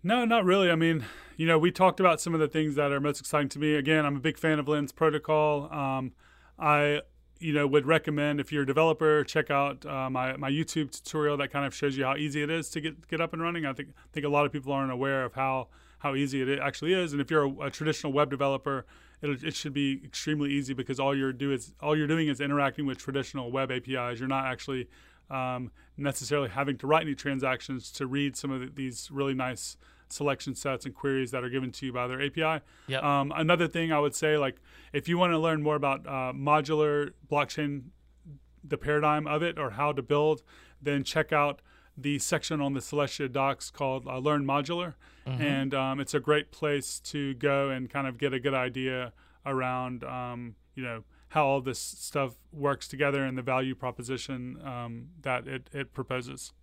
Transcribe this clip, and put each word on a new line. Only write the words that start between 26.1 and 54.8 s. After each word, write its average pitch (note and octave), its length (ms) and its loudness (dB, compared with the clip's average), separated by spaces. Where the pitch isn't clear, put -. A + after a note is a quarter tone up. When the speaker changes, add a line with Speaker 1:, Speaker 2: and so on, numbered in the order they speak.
Speaker 1:
having C3+ 300 -2
to - 80 -8
write D#3 160 4
any D3+ 120 -2
transactions C3 800 -4
to C#3 140 -6
read C#3 300 -2
some C#3+ 140 -6
of C3 100 -4
the, B2+ 60 -8
these C3 440 -10
really C#3 240 -2
nice B2+ 420 -6
selection C#3 460 -2
sets C3 300 -4
and C3+ 100 -10
queries C3+ 380 0
that B2+ 100 -2
are B2+ 60 -6
given C3 240 -4
to - 140 -8
you B2 60 -6
by B2 140 -2
their B2+ 140 -4
A C#3+ 100 0
P D#3+ 140 -2
I. D#3 160 0
Speaker 2:
Yep. C3 160 -2
Speaker 1:
Um, C#3+ 320 2
another E3 320 4
thing E3 240 -2
I D3+ 80 4
would D3 160 2
say, D3+ 220 2
like, C3+ 200 0
if D3 160 -2
you E3+ 80 2
wanna F3 220 4
learn D#3 240 2
more D3+ 140 2
about, C#3 300 0
uh, C3 260 -4
modular D3 800 2
blockchain, C#3+ 560 -2
the C#3+ 140 -4
paradigm D3+ 500 2
of D3+ 160 0
it E3 160 -2
or C3+ 120 -4
how D3 220 0
to C3 100 -2
build, D3 400 2
then C#3+ 220 0
check D3+ 300 0
out D3 300 2
the C#3+ 220 -2
section D#3 420 -2
on C#3 140 0
the B2+ 60 -4
Celestia C#3 520 -4
docs C3+ 380 -2
called, C3 360 -4
uh, C3 120 -6
Learn C#3+ 260 2
Modular. D3 500 -2
Speaker 2:
Mm-hmm. C3 160 -2
Speaker 1:
And, C3+ 320 0
um, C3+ 240 0
it's C#3 160 -4
a C#3 60 2
great D3+ 320 0
place C#3+ 480 -4
to C#3 340 -6
go C#3 360 2
and B2+ 200 -6
kind C#3 160 -4
of B2+ 100 -6
get C#3 160 0
a C3 60 -2
good C3+ 160 0
idea B2+ 580 -2
around, B2+ 600 -4
um, B2 500 -10
you B2+ 80 -8
know, A2+ 180 -8
how D3+ 160 2
all C#3 140 2
this B2+ 200 -6
stuff - 540 -6
works C#3 340 -2
together C#3 380 0
and C3 120 -4
the B2+ 60 -6
value C3 320 0
proposition, B2+ 920 -8
um, A#2+ 440 -10